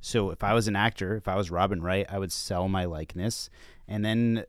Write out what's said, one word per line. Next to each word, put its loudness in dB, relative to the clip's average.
So 0
if -4
I 4
was 2
an 2
actor, 0
if -10
I 0
was 0
Robin 2
Wright, 2
I -4
would -2
sell -2
my 0
likeness. -4
And -2
then, 2